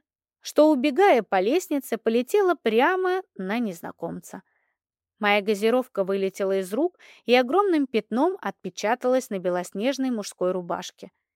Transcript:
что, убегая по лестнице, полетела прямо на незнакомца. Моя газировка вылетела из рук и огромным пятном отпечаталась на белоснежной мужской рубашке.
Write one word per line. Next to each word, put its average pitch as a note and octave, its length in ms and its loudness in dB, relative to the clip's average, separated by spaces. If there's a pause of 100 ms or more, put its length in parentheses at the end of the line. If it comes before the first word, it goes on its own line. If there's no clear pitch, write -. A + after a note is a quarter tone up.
(400)
что, D4+ 300 4
убегая C#4+ 540 4
по F#3+ 160 0
лестнице, C4+ 580 -2
полетела D4+ 580 2
прямо F4+ 640 0 (140)
на G3 240 -4
незнакомца. F3+ 840 -8 (760)
Моя G#3 220 2
газировка A3 600 0
вылетела G3 560 -2
из F#3+ 140 -6
рук D4+ 240 -2 (280)
и A#3 100 4
огромным D4+ 500 2
пятном C4 560 -2
отпечаталась A#3+ 880 -4
на G3 100 -4
белоснежной G3 680 -4
мужской F#3+ 420 -4
рубашке. F3+ 600 -8 (240)